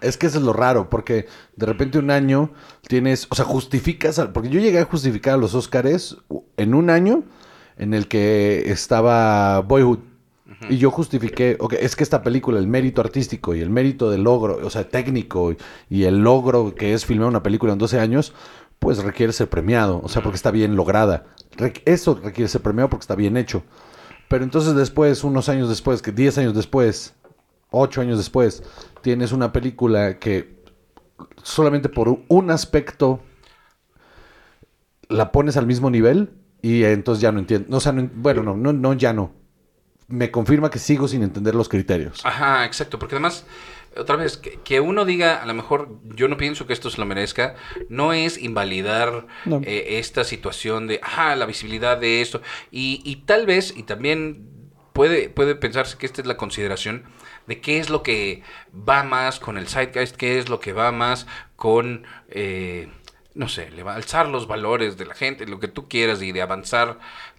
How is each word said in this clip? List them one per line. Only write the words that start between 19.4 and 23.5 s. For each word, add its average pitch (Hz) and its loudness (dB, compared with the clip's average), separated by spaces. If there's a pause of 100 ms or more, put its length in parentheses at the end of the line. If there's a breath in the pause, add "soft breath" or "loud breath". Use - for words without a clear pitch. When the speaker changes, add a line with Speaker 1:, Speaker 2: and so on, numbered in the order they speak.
Speaker 1:
premiado, 95 2
o 82 -8
sea, 113 -2
porque 101 -2
está 104 0
bien 107 2
lograda. 95 2 (320 loud breath)
Re-, - -4
eso 165 4
requiere 104 -2
ser 123 -2
premiado 117 0
porque 113 -4
está - -4
bien 104 2
hecho. 107 -2 (640 loud breath)